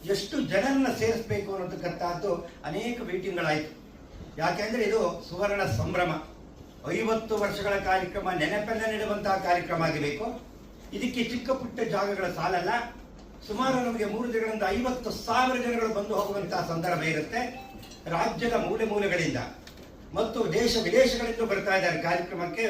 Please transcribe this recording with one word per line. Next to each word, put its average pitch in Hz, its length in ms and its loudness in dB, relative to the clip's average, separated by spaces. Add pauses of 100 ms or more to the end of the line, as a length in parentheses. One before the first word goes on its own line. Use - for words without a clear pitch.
ಎಷ್ಟು 196 380 0
ಜನರನ್ನ 254 440 4 (120)
ಸೇರಿಸ್ಬೇಕು 214 560 0
ಅನ್ನತಕ್ಕಂಥದ್ದು 175 960 -2 (140)
ಅನೇಕ 214 360 -4
ಮೀಟಿಂಗ್‌ಗಳಾಯ್ತು. 170 760 -2 (600)
ಯಾಕೆಂದ್ರೆ 208 440 0
ಇದು 208 460 2
ಸುವರ್ಣ 202 360 0
ಸಂಭ್ರಮ, 165 580 0 (680)
ಐವತ್ತು 220 480 0
ವರ್ಷಗಳ 202 400 0
ಕಾರ್ಯಕ್ರಮ, 185 520 0
ನೆನಪೆಲ್ಲ 208 600 0
ನೀಡುವಂತಹ 202 460 0
ಕಾರ್ಯಕ್ರಮ 175 460 2
ಆಗಬೇಕು. 147 640 -2 (460)
ಇದಕ್ಕೆ 233 320 -2
ಚಿಕ್ಕ 240 260 -2
ಪುಟ್ಟ 254 300 -2
ಜಾಗಗಳ 196 480 0
ಸಾಲಲ್ಲ. 175 420 0 (760)
ಸುಮಾರು 254 340 2
ನಮಗೆ 226 240 0
ಮೂರು 226 280 -2
ದಿನಗಳಿಂದ 220 360 0
ಐವತ್ತು 247 420 0
ಸಾವಿರ 247 520 2
ಜನಗಳು 233 260 2
ಬಂದು 202 260 -2
ಹೋಗುವಂತಹ 196 540 0
ಸಂದರ್ಭ 165 340 0
ಇರುತ್ತೆ. - 640 -2 (400)
ರಾಜ್ಯದ 220 460 2
ಮೂಲೆ 220 320 2
ಮೂಲೆಗಳಿಂದ 180 520 2 (800)
ಮತ್ತು 220 380 0
ದೇಶ 226 300 4
ವಿದೇಶಗಳಿಂದ 226 680 4
ಬರ್ತಾ 190 260 2
ಇದ್ದಾರೆ 175 260 2
ಕಾರ್ಯಕ್ರಮಕ್ಕೆ, 180 680 0